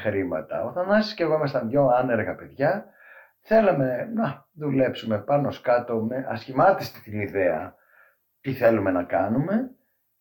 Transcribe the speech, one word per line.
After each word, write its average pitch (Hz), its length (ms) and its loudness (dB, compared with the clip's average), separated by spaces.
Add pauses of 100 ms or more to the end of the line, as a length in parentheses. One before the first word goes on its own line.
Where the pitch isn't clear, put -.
χρήματα. 87 640 -4
Ο 123 60 -6
Θανάσης 196 420 0
και 175 100 -2
εγώ 156 100 2
ήμασταν 135 360 -2
δυο 139 180 4
άνεργα 120 480 2
παιδιά, 160 500 -4 (560)
θέλαμε 180 720 2
να 185 400 -4
δουλέψουμε 131 680 -2
πάνω 139 320 0
σκάτω 120 440 -2
με 123 340 -4
ασχημάτιστη 135 720 0
την 107 180 -8
ιδέα 87 560 -2 (680)
τι 131 120 -4
θέλουμε 107 380 4
να 90 120 0
κάνουμε 135 680 0 (500)